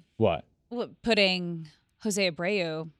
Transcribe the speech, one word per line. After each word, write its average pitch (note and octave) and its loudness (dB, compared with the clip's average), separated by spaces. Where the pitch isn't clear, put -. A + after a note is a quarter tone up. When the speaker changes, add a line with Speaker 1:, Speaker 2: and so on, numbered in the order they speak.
Speaker 1:
What? F#2+ 2
Speaker 2:
What, A#3+ -8
putting F3+ 0
Jose G3 0
Abreu E3 -2